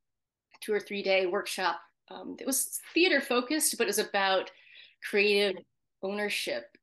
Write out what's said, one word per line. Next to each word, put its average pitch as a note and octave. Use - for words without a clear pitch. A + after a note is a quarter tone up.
two G#3+
or G3+
three G3+
day F#3+
workshop. F3+
Um, F#3
it -
was -
theater E4
focused, D4
but A3+
it -
was G#3
about F#3+
creative G3+
ownership F#3+